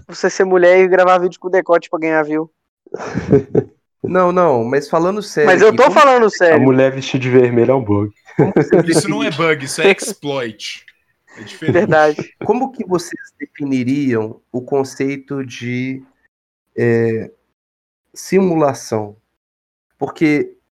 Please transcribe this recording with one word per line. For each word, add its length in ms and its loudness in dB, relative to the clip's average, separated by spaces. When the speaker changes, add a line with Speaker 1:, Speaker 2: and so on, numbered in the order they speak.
Speaker 1:
você 220 -6
ser 160 0
mulher 360 4
e 80 4
gravar 300 4
vídeo 220 -4
com 80 -12
decote 400 0
pra 100 -6
ganhar 240 -2
view. 280 -6
Speaker 2:
<laughs> 800 -2
Speaker 3:
Não, 280 0
não, 320 0
mas 260 -4
falando 320 -2
sério 260 0
Speaker 1:
Mas 140 4
eu 60 8
Speaker 3:
aqui, 80 4
Speaker 1:
tô 80 6
Speaker 3:
como 100 4
Speaker 1:
falando 320 6
Speaker 2:
A 40 2
Speaker 1:
sério. 300 4
Speaker 2:
mulher 300 4
vestida 320 -6
de 80 -2
vermelho 400 4
é 60 2
um 80 -2
bug. 280 -2
Speaker 3:
como 200 2
você 200 2
Speaker 4:
Isso 180 0
não 140 -4
é 80 -2
Speaker 3:
define- 160 -4
Speaker 4:
bug, 180 -2
isso 160 -8
é 120 4
exploit. 920 -8
É 60 -18
diferente. 280 -6
Speaker 1:
Verdade. 640 0
Speaker 3:
Como 280 -2
que 120 -12
vocês 540 -8
definiriam 1000 -4
o 100 -8
conceito 840 -6
de, 560 -8
é, 540 -2
simulação? 1040 -2
Porque 600 -2